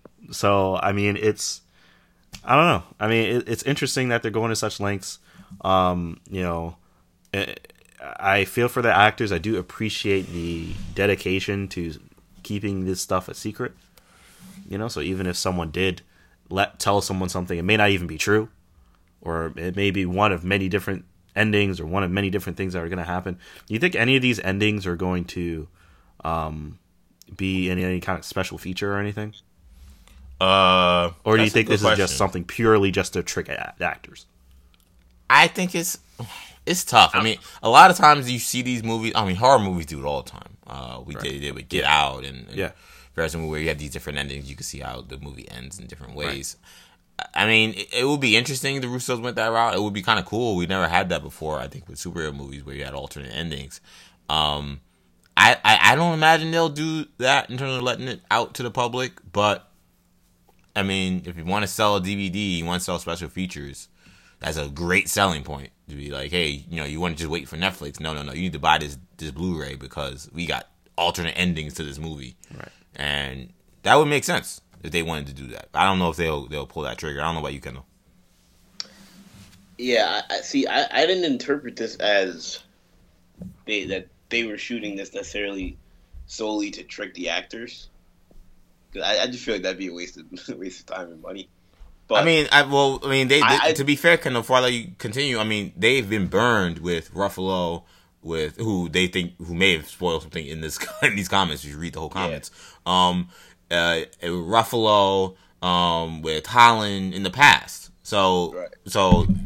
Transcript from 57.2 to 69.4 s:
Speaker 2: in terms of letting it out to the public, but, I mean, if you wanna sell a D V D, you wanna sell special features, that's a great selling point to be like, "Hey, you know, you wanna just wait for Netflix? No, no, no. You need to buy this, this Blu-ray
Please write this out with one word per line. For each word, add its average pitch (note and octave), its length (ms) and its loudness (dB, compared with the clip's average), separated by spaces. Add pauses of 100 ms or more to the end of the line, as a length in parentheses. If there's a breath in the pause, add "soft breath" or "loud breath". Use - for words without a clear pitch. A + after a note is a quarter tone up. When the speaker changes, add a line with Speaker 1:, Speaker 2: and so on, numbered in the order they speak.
Speaker 2:
in B2 80 -8
terms C3+ 160 -4
of B2 80 -4
letting B2 240 -2
it G#2+ 140 -10 (100)
out A2+ 240 0
to B2+ 80 -8
the A#2+ 80 -6
public, B2 420 -2 (200)
but, G#2 360 2 (1080)
I G2 80 0
mean, F#2 420 -2
if E2+ 100 -12
you D#2+ 80 -12
wanna G2+ 220 -2
sell G#2 300 2
a F#2+ 40 0
D G2 140 -4
V G2 140 -4
D, F#2+ 300 -2
you D#2+ 60 -6
wanna F2 160 -2
sell F2 200 -4
special E2 280 -6
features, C#2+ 600 -10 (500 soft breath)
that's D#2 180 -6
a D2 120 -6
great F2 400 0
selling F#2 340 0
point C#2 280 -12 (180)
to D2 80 -14
be C#2+ 160 -12
like, C#2 180 -10
"Hey, D2+ 400 -2
you E2 60 -10
know, D#2 80 -6
you D2+ 160 -8
wanna E2+ 160 -4
just D#2+ 140 -6
wait D#2 180 -6
for D#2 80 -14
Netflix? E2 420 -6
No, D#2 160 -8
no, D2 80 -8
no. C#2 100 -10
You D#2+ 100 -8
need F2+ 100 -4
to D2+ 80 -8
buy D#2 180 4
this, D2 180 -8 (200)
this D2+ 160 -10
Blu-ray D2+ 420 -6